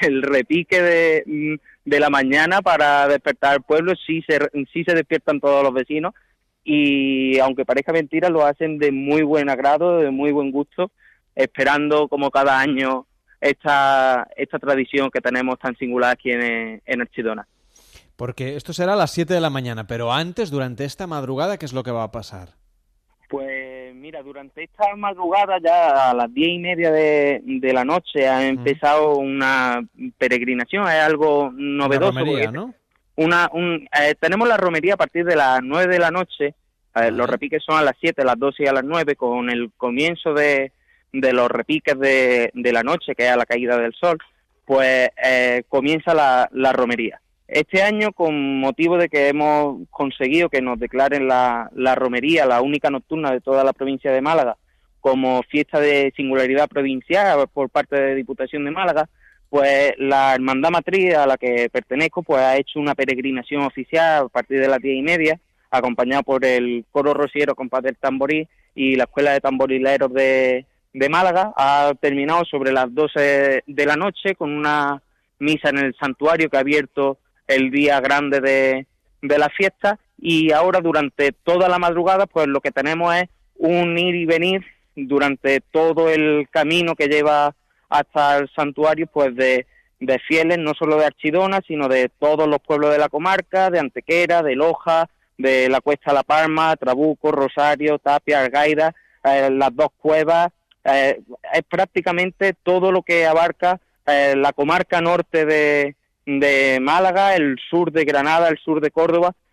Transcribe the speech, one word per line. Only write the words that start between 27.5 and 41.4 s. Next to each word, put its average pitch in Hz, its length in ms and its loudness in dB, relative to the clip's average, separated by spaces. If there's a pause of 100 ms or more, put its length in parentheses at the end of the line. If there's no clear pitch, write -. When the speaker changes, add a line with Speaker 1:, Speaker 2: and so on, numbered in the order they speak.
Speaker 1:
la 127 120 0
noche, 147 440 0
ha 131 100 2
Speaker 2:
Ujú. 135 80 0
Speaker 1:
empezado 143 720 0
una 131 680 -2 (320)
peregrinación, 127 720 -2
es 160 60 2
algo 151 600 2
novedoso, 139 560 0
Speaker 2:
Una 127 100 -4
romería, 147 260 -2
Speaker 1:
porque 120 120 -8
Speaker 2:
¿no? 240 160 -12 (400)
Speaker 1:
una, 170 380 2
un, 170 360 -4 (120)
eh, 147 180 2
tenemos 196 300 0
la 226 80 2
romería 180 380 0
a - 20 -8
partir 170 280 -2
de 175 120 2
las 131 260 2
nueve 170 300 0
de 175 80 2
la 165 100 2
noche, 165 460 -4 (400)
eh, 117 160 2
los 110 60 -6
Speaker 2:
Vale. 120 80 0
Speaker 1:
repiques 143 380 -4
son 156 120 -2
a 156 60 2
las 139 180 2
siete, 165 220 -2
a - 20 2
las 123 140 0
doce 139 260 -2
y - 20 2
a 135 60 2
las 135 120 0
nueve, 147 300 -2
con 123 340 -4
el 120 280 -4
comienzo 147 580 -4
de, 143 380 0 (400)
de 131 200 0
los 123 160 2